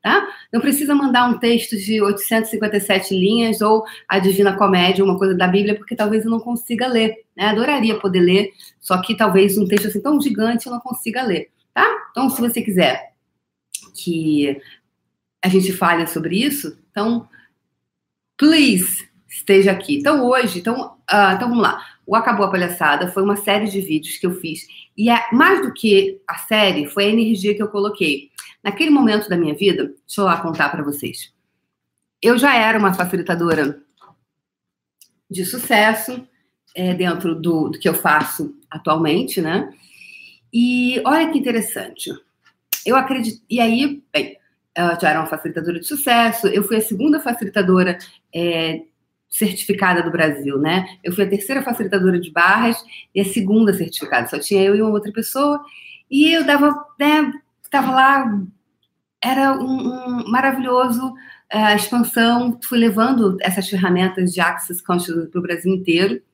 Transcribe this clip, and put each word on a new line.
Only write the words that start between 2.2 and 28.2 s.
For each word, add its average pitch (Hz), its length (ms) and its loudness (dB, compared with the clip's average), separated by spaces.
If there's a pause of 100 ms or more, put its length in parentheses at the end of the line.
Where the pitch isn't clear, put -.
e - 40 -8
cinquenta 208 240 -4
e 202 40 2
sete 190 340 -2
linhas 214 460 2
ou 220 240 2 (240)
a 196 100 2
Divina 190 380 2
Comédia, 190 480 4
uma 185 140 2
coisa 190 160 2
da 180 120 2
Bíblia, 202 300 2
porque - 180 -12
talvez 214 300 0
eu 226 60 -2
não 226 100 -2
consiga 240 460 -4
ler, 226 380 0 (120)
né? 202 120 0
Adoraria 226 500 0
poder 185 220 0
ler, 190 300 4 (300)
só 185 220 -2
que 226 140 -4
talvez 196 420 4
um 202 80 0
texto 202 220 0
assim 202 120 -6
tão 285 200 2
gigante 233 460 -2
eu 247 60 -10
não 240 80 -8
consiga 233 420 -8
ler, 175 280 -4 (240)
tá? - 120 2 (240)
Então, 262 200 -2
se - 100 -6
você 233 220 -2
quiser 170 500 0 (840)
que 151 680 -2 (840)
a 185 60 2
gente 185 240 4
fale 170 340 0
sobre 165 360 -4
isso, 285 360 -6 (120)
então, 226 380 -4 (1080)
please, 269 720 2 (220)
esteja 196 440 4
aqui. 151 260 -2
Então, 285 260 2
hoje, 240 360 0
então, 233 360 -6 (100)
ah, 196 280 4
então 240 160 -4
vamos 240 120 0
lá. - 220 -2 (220)
O 196 80 -2
Acabou 226 300 0
a 185 60 -2
Palhaçada 175 580 0
foi 190 140 -2
uma 202 140 2
série 208 300 0
de 196 140 -4
vídeos 156 380 -6
que - 80 -4
eu 175 80 0
fiz. 160 320 -12 (300)
E 214 120 2
é, 233 240 2
mais 330 300 4
do 262 100 -4
que 196 560 2
a - 80 -8
série, 185 500 0
foi 202 200 -2
a - 20 2
energia 214 460 0
que 214 80 -4
eu 208 60 -4
coloquei. 196 600 -4 (340)